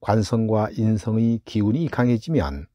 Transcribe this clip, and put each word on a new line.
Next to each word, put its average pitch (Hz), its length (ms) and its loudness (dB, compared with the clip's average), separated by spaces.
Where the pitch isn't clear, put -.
관성과 110 720 0
인성의 110 720 0
기운이 113 440 0
강해지면 113 880 -2